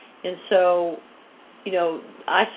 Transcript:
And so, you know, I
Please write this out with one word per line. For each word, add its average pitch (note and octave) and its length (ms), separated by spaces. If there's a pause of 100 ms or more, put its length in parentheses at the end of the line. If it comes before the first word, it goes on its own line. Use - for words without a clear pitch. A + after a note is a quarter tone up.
(240)
And F3+ 140 (120)
so, F3+ 500 (680)
you G3 60
know, E3+ 300 (260)
I F#3 300